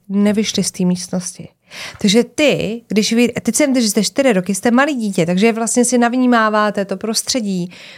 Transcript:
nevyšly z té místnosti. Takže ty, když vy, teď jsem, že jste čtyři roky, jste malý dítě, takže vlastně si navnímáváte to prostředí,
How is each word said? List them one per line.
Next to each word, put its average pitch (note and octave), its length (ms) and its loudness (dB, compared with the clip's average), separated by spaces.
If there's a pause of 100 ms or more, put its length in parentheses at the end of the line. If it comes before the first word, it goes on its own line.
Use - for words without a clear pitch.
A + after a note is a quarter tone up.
nevyšly G3+ 540 0
z - 80 -6
té F#3 140 -2
místnosti. F3+ 640 -6 (520)
Takže G#3+ 220 4
ty, A#3 640 0
když G#3 260 0
vy, A#3 140 4
teď - 280 -4
jsem, C#4 200 2
že A3+ 140 2
jste G#3 140 0
čtyři C4 300 2
roky, F#3 220 -2
jste A#3+ 160 0
malý C#4 240 2
dítě, G3+ 300 -2
takže F#3+ 280 2
vlastně A3+ 320 0
si B3 120 0
navnímáváte A3 880 2
to G3 120 -6
prostředí, G3 760 -4 (260)